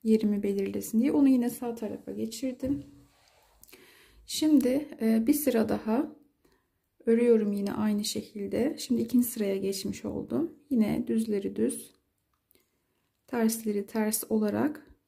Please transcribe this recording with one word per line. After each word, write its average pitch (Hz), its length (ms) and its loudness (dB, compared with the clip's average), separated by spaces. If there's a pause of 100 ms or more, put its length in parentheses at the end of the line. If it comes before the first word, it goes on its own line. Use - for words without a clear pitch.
Yerimi 214 400 2
belirlesin 202 580 -2
diye. 294 100 2
Onu 285 160 4
yine 247 220 4
sağ 240 260 -8
tarafa 208 360 -10
geçirdim. 254 720 -6 (1400)
Şimdi, 294 640 2 (140)
e, 226 260 2
bir 302 60 4
sıra 226 360 2
daha 220 460 -2 (920)
örüyorum 226 480 4
yine 202 200 -2
aynı 208 320 0
şekilde. 214 760 -4
Şimdi 233 220 -2
ikinci 240 260 2
sıraya 196 300 -2
geçmiş 196 480 -6
oldum. 262 480 -4 (160)
Yine 233 380 0
düzleri 214 480 -2
düz, 226 400 -4 (1300)
tersleri 220 580 0
ters 214 440 -2
olarak 220 580 0 (200)